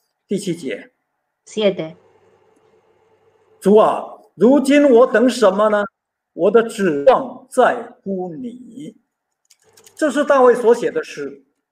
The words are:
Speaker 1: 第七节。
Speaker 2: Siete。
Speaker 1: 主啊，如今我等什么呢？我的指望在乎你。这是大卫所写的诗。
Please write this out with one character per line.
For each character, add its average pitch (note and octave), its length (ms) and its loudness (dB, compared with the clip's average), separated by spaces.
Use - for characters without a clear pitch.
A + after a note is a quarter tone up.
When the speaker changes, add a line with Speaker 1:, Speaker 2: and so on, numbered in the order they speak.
Speaker 1:
第 G3 100 -4
七 F3+ 160 -8
节。 A2+ 380 -12
Speaker 2:
Siete。 F3+ 520 -6
Speaker 1:
主 G3 140 2
啊， F3+ 300 2
如 C4 240 4
今 C#4+ 280 2
我 B3 200 6
等 A#3 200 2
什 A3+ 220 2
么 G#3+ 180 0
呢？ G#3 160 -2
我 F3 160 -2
的 A3+ 140 2
指 F3 420 -4
望 E3+ 420 0
在 - 540 -2
乎 F#3 320 -8
你。 A3+ 600 -16
这 D4+ 160 -2
是 C#4 140 -2
大 C#4 180 2
卫 B3 100 6
所 A3 220 2
写 F#3+ 160 -4
的 D3+ 140 -6
诗。 - 400 -16